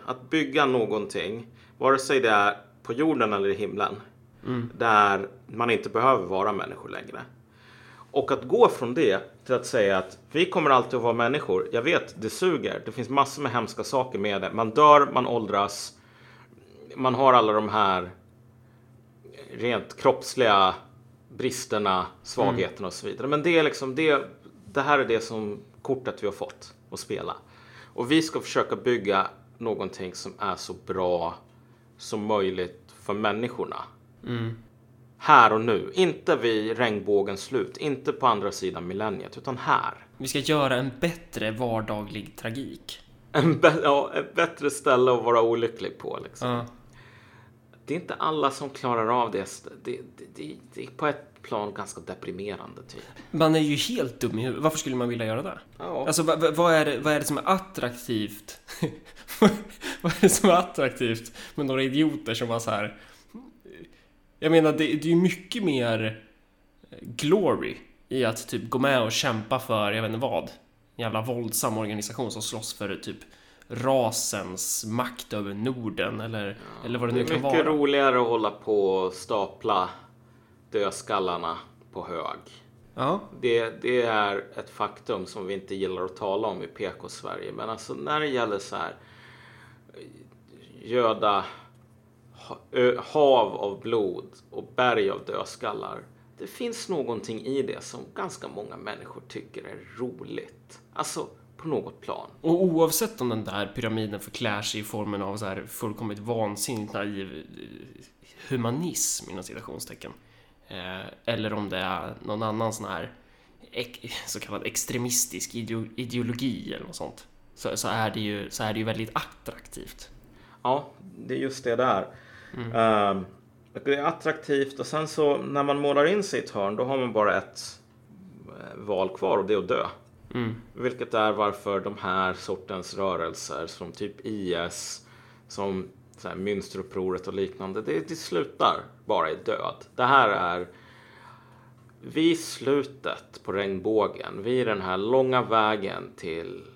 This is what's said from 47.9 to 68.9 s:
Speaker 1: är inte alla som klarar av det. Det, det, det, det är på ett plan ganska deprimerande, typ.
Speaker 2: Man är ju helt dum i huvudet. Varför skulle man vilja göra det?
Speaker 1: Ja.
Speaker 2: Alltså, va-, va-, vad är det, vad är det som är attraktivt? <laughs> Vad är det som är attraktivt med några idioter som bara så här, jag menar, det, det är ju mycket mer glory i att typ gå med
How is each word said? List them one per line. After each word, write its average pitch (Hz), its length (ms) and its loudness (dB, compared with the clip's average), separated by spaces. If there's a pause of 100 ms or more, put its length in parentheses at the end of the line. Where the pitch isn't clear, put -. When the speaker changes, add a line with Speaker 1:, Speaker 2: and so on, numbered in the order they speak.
Speaker 1:
är 175 60 -4
inte - 140 -10
alla 151 360 0
som 139 200 -8
klarar 120 520 0
av 113 80 -2
det. 98 320 -6 (220)
Det, - 160 -8 (160)
det, - 180 -18
det, - 220 -12 (180)
det - 100 -10
är 131 60 -12
på - 160 -2
ett - 360 -4
plan 104 320 -4
ganska 101 260 -10
deprimerande, 92 800 -10
typ. - 200 -18 (280)
Speaker 2:
Man 160 260 4
är 160 40 4
ju 147 160 2
helt 147 440 -2
dum 110 180 -2
i 117 40 -2
huvudet. 127 200 -4
Varför 156 160 2
skulle 131 180 -4
man 120 120 0
vilja 117 180 -2
göra 113 160 -2
det? 190 160 -10 (200)
Speaker 1:
Ja. 139 280 -6
Speaker 2:
Alltså, 156 160 2
va-, 156 140 2
va-, 160 200 4
vad 170 180 6
är 156 100 6
det, 143 140 0
vad 151 140 2
är 147 60 2
det 147 60 -2
som 147 140 -2
är - 100 -2
attraktivt? 120 1120 -2 (200)
<laughs> - 600 -6 (640)
Vad 170 100 0
är - 80 -10
det 196 80 10
som 190 220 6
är 170 40 10
attraktivt 127 800 0 (220)
med 147 120 -2
några 131 160 2
idioter 135 520 2
som 117 140 -2
bara 117 120 0
så 113 100 -4
här, 104 260 -2 (1400)
jag 156 140 2
menar, 156 200 8
det, 156 60 0
det 151 160 2
är 151 120 -2
ju 165 100 6
mycket 185 480 2
mer 113 600 0 (760)
glory 147 760 2 (320)
i 127 160 0
att - 240 -2
typ 117 220 -6
gå 127 80 0
med 131 240 4